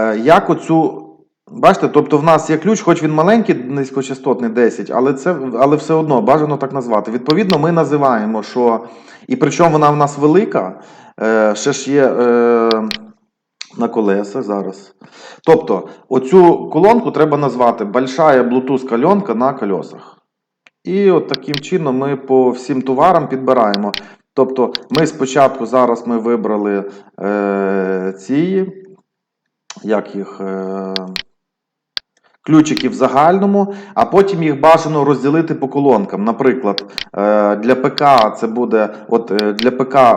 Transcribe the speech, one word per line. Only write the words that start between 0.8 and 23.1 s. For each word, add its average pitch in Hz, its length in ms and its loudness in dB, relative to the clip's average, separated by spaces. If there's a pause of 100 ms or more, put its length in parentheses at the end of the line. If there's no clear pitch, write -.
бачите, 147 360 2
тобто 147 300 2
в 143 60 -4
нас 156 260 2
є 160 60 0
ключ, 185 240 -2
хоч 170 220 0
він 156 100 -2
маленький, 190 420 2
низькочастотний, 131 960 -4
десять, 110 440 0
але 131 200 0
це, 170 220 -4 (240)
але 143 160 4
все 151 180 -2
одно 151 280 0
бажано 147 340 2
так 135 160 -6
назвати. 117 380 -2
Відповідно, 156 480 0
ми 156 140 0
називаємо, 135 680 0
що, 120 380 0 (460)
і 127 100 -4
причому 151 340 2
вона 151 200 2
в 147 60 0
нас 147 220 -2
велика, 151 600 0 (400)
е, 110 340 2
ще 143 180 -2
ж 135 200 -8
є, 143 120 4
е, 117 840 2 (880)
на 117 100 -2
колесах 104 540 -2
зараз. 101 520 -8 (520)
Тобто, 110 420 2 (200)
оцю 170 640 4
колонку 185 380 2
треба 147 280 0
назвати 120 460 0
большая 131 580 2
Bluetooth 127 460 -2
кальонка 143 460 0
на 127 180 -2
колесах. - 680 -8 (680)
І 196 260 2
от 165 180 2
таким 139 260 -6
чином 147 440 -4
ми 139 180 -4
по 131 340 2
всім 127 320 -4
товарам 143 460 2